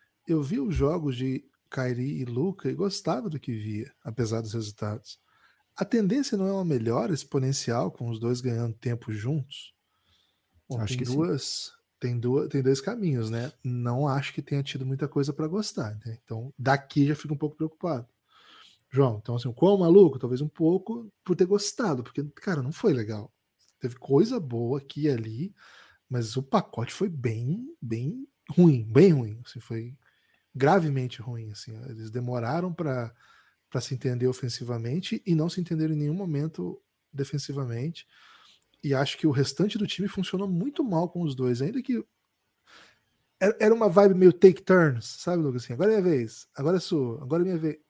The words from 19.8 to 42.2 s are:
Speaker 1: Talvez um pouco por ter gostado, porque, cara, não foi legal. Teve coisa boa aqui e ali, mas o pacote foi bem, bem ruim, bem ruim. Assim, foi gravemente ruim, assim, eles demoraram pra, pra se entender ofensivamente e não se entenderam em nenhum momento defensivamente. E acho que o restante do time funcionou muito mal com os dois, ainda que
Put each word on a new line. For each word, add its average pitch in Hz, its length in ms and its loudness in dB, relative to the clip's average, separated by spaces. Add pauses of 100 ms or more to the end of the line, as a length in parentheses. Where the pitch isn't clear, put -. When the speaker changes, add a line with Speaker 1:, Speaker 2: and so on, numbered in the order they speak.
Speaker 1:
Talvez 127 220 -2
um 151 80 -2
pouco 190 640 -2 (120)
por 180 120 0
ter 190 100 4
gostado, 190 580 0
porque, - 200 -6 (120)
cara, 165 260 -4
não 127 100 -4
foi 196 200 0
legal. 107 400 -4 (480)
Teve 117 160 -6
coisa 226 440 2
boa 120 400 -4
aqui 143 240 -8
e 151 60 2
ali, 117 460 -4 (540)
mas 117 260 -4
o 131 80 -2
pacote - 500 -2
foi 196 140 -2
bem, 135 600 -4 (140)
bem 131 460 -6 (220)
ruim, 156 340 6
bem 135 300 6
ruim. 117 320 -2
Assim, - 140 -16
foi 117 360 -10 (580)
gravemente 139 680 2
ruim, 113 300 -10
assim, 107 220 -14 (140)
eles 110 220 -12
demoraram 123 640 -4
pra, 131 400 -4 (560)
pra 131 100 -4
se - 140 -6
entender 123 340 -2
ofensivamente 123 1000 -4
e 175 100 2
não 156 140 2
se 180 120 -4
entenderam 160 320 -2
em 151 60 0
nenhum 147 160 0
momento 165 640 -4 (320)
defensivamente. 139 960 -6 (760)
E 139 100 0
acho 135 240 0
que - 100 0
o 151 40 6
restante 139 460 0
do 208 100 0
time 196 200 -4
funcionou 190 400 -4
muito 202 360 -2
mal 175 260 0
com 175 120 -6
os 147 140 -2
dois, 123 260 0
ainda 226 200 -2
que 233 220 -4 (1400)